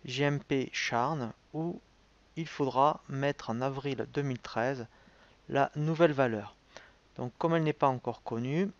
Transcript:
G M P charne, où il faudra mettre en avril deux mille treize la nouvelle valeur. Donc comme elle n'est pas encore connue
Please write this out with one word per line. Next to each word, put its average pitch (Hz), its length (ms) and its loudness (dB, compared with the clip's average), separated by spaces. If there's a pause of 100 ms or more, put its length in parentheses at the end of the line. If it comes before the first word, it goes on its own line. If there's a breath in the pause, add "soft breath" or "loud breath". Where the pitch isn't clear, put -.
G 131 180 -2
M 143 160 2
P 135 320 0
charne, 123 600 -2 (200)
où 165 280 -4 (540)
il 160 120 -6
faudra 139 640 2
mettre 139 400 -2
en 117 120 -2
avril 135 520 -2
deux 143 80 0
mille 135 180 -2
treize 123 460 -2 (640 soft breath)
la 139 260 2
nouvelle 156 360 4
valeur. 117 440 0 (600 loud breath)
Donc 123 240 -6
comme 165 160 2
elle 160 80 2
n'est 151 100 2
pas 147 140 2
encore 123 340 -2
connue 135 480 -2 (100)